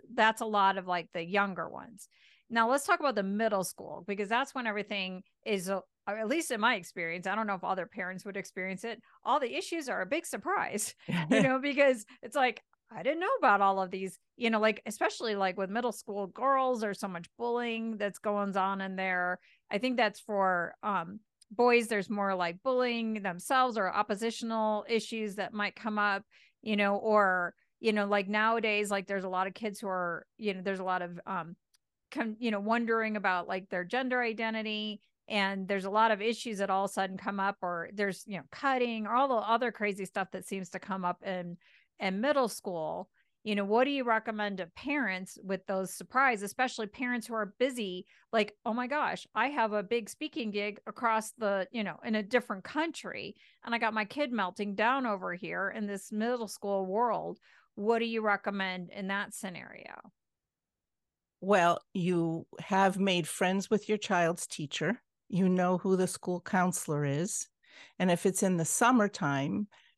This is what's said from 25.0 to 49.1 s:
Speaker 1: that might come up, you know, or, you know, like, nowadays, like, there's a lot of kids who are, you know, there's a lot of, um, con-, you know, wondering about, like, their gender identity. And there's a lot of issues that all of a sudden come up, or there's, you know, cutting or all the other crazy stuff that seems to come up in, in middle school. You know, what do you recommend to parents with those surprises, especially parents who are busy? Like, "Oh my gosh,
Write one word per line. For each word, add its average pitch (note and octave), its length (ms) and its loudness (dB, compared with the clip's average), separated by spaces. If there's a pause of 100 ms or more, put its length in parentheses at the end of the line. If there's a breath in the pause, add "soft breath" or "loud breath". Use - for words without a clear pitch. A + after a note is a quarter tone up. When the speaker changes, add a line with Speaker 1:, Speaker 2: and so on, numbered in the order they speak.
Speaker 1:
that G3+ 180 -6
might G#3 220 -2
come G#3+ 220 -4
up, G3+ 280 2 (360 soft breath)
you G#3+ 140 -2
know, G3+ 220 2
or, F#3+ 580 4 (240)
you A3 140 2
know, G#3 120 2
like, G3+ 220 2
nowadays, G#3+ 640 2
like, G3 160 -2
there's G3 160 -2
a F#3+ 60 -4
lot F#3 180 0
of G3 60 -8
kids G#3 260 -6
who G3 80 -6
are, F3+ 400 -4 (100)
you G#3 160 -2
know, F#3 80 -8
there's F#3+ 180 -2
a F#3+ 40 -4
lot F#3 180 0
of, F3 240 -8
um, F3 300 -6 (560)
con-, A3 280 -4
you A#3 120 -2
know, G3+ 80 0
wondering A3 560 0
about, F#3 320 0
like, F#3+ 220 -4
their F3+ 160 -2
gender B3 360 0
identity. A3 800 -4 (260)
And G3 420 0
there's G3 160 0
a G3 40 -4
lot A3 220 4
of G3 100 0
issues A3 360 -2
that G3 120 0
all F#3+ 160 2
of G3 60 -2
a - 20 -14
sudden F#3+ 240 -2
come G3+ 220 -4
up, G3 220 0
or F3 320 -4
there's, G3+ 340 -2
you G3 100 -8
know, D3+ 140 -8
cutting A#3+ 560 0
or A3 80 -4
all C4+ 140 4
the B3+ 60 2
other A3 360 0
crazy G#3 340 -4
stuff F#3+ 260 -4
that F#3 140 -10
seems F#3+ 260 -6
to F#3 80 -10
come F#3+ 260 -6
up F3 180 -2
in, F3+ 340 -6 (400 soft breath)
in F#3+ 220 -2
middle C4 300 2
school. E3+ 600 -6 (340)
You G#3+ 120 -2
know, G3+ 100 0
what A3+ 200 6
do C#4+ 60 0
you C#4 120 0
recommend G#3+ 540 0
to F3 100 -6
parents G#3 720 -4
with F#3+ 240 -4
those F#3+ 280 -2
surprises, B3 500 2
especially A#3 440 -2
parents B3 380 -4
who A#3+ 100 -6
are G#3 220 -4
busy? G#3+ 480 -2 (280 soft breath)
Like, G#3+ 320 2
"Oh G#3+ 80 -2
my B3 140 -2
gosh, A#3+ 460 -2